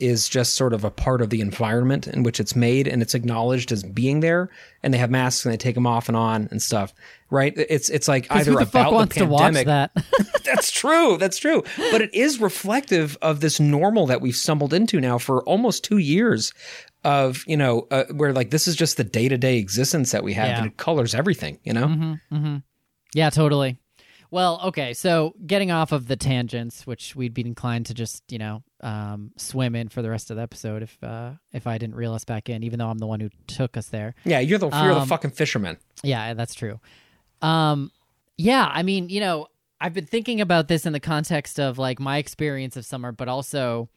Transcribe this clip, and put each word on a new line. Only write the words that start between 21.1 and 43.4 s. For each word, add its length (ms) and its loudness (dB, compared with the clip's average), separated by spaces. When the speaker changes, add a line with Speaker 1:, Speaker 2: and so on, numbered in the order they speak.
Speaker 1:
everything, 500 -2
you 100 -2
know? 140 2
Speaker 2:
Mm-hmm, 460 -4
mm-hmm. 220 -2
Yeah, 160 4
totally. 480 2
Well, 340 0
okay, 300 -4
so 400 0
getting 240 0
off 220 0
of 160 -2
the 80 -2
tangents, 720 -4
which 280 -12
we'd 200 -6
be 120 -4
inclined 400 -4
to 80 -8
just, 360 -8
you 80 -10
know, 240 -8
um, 540 -8
swim 380 -4
in 160 -6
for 100 -8
the 100 -4
rest 200 -8
of 80 -8
the 40 -6
episode 400 -10
if, 220 -16
uh, 280 -12
if 140 -10
I 100 -4
didn't 180 -8
reel 200 -6
us 100 -8
back 240 -8
in, 140 -6
even 160 -6
though 100 -4
I'm 100 -4
the 80 -6
one 140 -4
who 80 -6
took 300 -4
us 120 -10
there. 260 -8
Speaker 1:
Yeah, 160 2
you're 180 2
the, 100 0
you're 260 4
the 60 2
Speaker 2:
Um, 80 0
Speaker 1:
fucking 240 -2
fisherman. 440 -2
Speaker 2:
Yeah, 300 -2
that's 220 -6
true. 260 -10
Um, 480 0
yeah, 340 4
I 100 -2
mean, 280 -2
you 100 -4
know, 280 -2
I've 140 -4
been 120 -8
thinking 340 -4
about 280 2
this 180 0
in 60 -2
the 80 -4
context 600 -4
of, 180 -2
like, 220 -4
my 180 -2
experience 580 -6
of 80 -12
summer, 280 -10
but 160 -8
also 680 -4